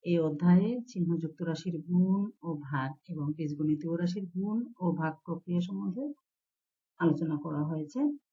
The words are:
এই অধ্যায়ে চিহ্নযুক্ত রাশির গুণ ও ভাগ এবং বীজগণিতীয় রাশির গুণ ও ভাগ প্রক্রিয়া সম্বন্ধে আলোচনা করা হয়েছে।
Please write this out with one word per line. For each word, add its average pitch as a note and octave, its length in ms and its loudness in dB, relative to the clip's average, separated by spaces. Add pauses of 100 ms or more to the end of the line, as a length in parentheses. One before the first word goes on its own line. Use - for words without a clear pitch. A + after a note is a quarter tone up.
(100)
এই E3+ 80 6 (100)
অধ্যায়ে F3 420 6 (200)
চিহ্নযুক্ত E3+ 480 -2 (120)
রাশির E3 260 -4 (120)
গুণ F#3 320 4 (260)
ও - 20 -4 (200)
ভাগ C3+ 220 -2 (220)
এবং D3 140 -4 (120)
বীজগণিতীয় D#3 640 0
রাশির F3+ 320 -2
গুণ G#3 240 -2 (240)
ও - 20 -4 (160)
ভাগ D#3+ 120 -2 (140)
প্রক্রিয়া F3 420 -4
সম্বন্ধে G3 360 -4 (1000)
আলোচনা D#3 400 2
করা D3+ 260 -2
হয়েছে। D#3 300 -4 (320)